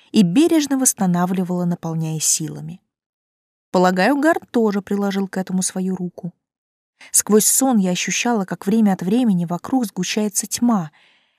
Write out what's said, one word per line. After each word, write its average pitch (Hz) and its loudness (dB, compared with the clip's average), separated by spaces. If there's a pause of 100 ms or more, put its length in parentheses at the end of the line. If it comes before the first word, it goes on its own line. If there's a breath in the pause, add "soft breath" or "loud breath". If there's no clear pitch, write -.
(120)
и 214 6
бережно 277 4
восстанавливала, 180 0
наполняя 160 -4
силами. 151 -6 (880)
Полагаю, 185 2
Гар 302 2 (120)
тоже 208 0
приложил 196 -2
к 190 -10
этому 185 -2
свою 185 -4
руку. 180 -10 (800 loud breath)
Сквозь 208 2
сон 262 2
я 185 2
ощущала, 202 -2
как - -8
время 214 4
от 185 -2
времени 190 2
вокруг 208 -2
сгущается 202 -4
тьма — 208 0 (480 soft breath)